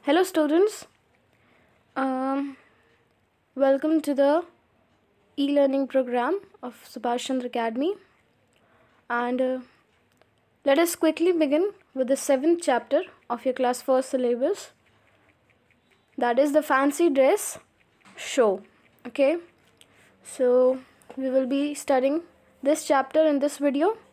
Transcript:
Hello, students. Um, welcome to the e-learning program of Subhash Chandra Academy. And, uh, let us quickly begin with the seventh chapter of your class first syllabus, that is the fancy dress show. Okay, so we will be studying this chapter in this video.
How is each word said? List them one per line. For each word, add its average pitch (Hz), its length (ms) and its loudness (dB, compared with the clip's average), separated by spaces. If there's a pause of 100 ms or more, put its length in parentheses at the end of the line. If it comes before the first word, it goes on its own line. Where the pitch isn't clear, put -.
Hello, 320 220 2
students. 330 640 0 (1080)
Um, 269 640 -4 (960)
welcome 277 480 2
to 285 140 -2
the 285 280 2 (920)
e-learning 277 480 2
program 254 540 -2 (240)
of 247 280 -16
Subhash 247 360 -6
Chandra 254 200 -4
Academy. 240 460 -4 (1160)
And, 247 280 -4
uh, 254 200 -2 (1040)
let 277 140 4
us 339 160 0
quickly 320 360 2
begin 320 420 0 (200)
with 262 140 -2
the 269 100 2
seventh 302 460 0
chapter 277 400 0 (260)
of 240 160 -6
your 254 80 0
class 247 300 -2
first 262 260 0
syllabus, 254 600 -2 (1500)
that 240 220 0
is 285 140 2
the 302 100 2
fancy 285 480 0
dress 269 480 0 (580)
show. - 460 0 (420)
Okay, 277 320 0 (840)
so 254 560 2 (360)
we 262 140 -6
will 262 160 2
be 277 300 -2
studying 277 460 0 (420)
this 302 200 0
chapter 311 440 2
in 285 100 2
this 285 220 -4
video. 285 360 0 (180)